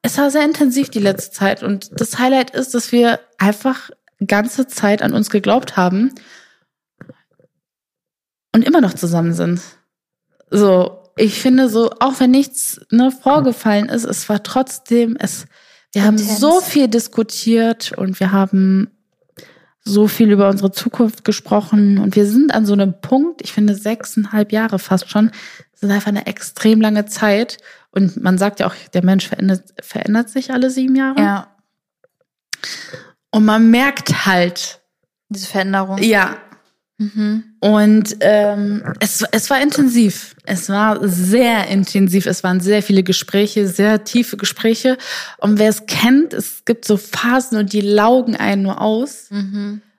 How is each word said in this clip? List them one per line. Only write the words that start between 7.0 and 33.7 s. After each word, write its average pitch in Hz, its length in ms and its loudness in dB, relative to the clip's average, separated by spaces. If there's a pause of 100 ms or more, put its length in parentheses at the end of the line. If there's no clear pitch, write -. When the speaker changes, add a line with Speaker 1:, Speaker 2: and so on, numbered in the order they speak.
Speaker 1:
und 226 120 4
immer 302 160 4
noch 185 120 0
zusammen 170 400 -2
sind. 175 280 -2 (880)
So, 190 480 2 (200)
ich 214 240 0
finde 254 280 4
so, 226 300 0
auch 262 200 0
wenn 254 120 4
nichts, - 500 -2 (100)
ne, 254 200 4
vorgefallen 254 760 0
ist, 233 140 -4
es 214 260 -8
war 208 140 -2
trotzdem, 240 760 -2
es, - 260 -8 (480)
wir 202 100 0
haben 214 140 4
Speaker 2:
Intens. 214 220 -2
Speaker 1:
so 320 220 4
viel 285 260 2
diskutiert 226 1040 -2
und 190 260 -6
wir 190 120 0
haben 190 580 2 (960)
so 208 240 2
viel 208 240 2
über 196 180 4
unsere 196 220 0
Zukunft - 520 -4
gesprochen 208 760 2
und 202 180 0
wir 208 120 4
sind 262 260 2
an 220 120 0
so 202 80 0
einem 196 280 0
Punkt, 311 420 -2
ich - 80 -14
finde 208 240 2
sechseinhalb 208 760 -4
Jahre 214 260 -2
fast - 320 -2
schon, 220 220 2 (400)
das - 120 -10
ist 202 60 -2
einfach 202 200 -2
eine 202 180 -4
extrem - 540 0
lange 214 260 0
Zeit 214 500 -2 (340)
und 196 300 0
man 185 160 0
sagt 208 220 -2
ja - 80 -2
auch, - 80 -6 (180)
der 180 100 0
Mensch 190 240 2
verändert, 190 360 -2 (180)
verändert 220 480 -4
sich 262 240 -8
alle 254 160 0
sieben 262 260 0
Jahre. 269 240 0
Speaker 2:
Ja. 240 280 0 (1800)
Speaker 1:
Und 214 140 4
man 220 260 6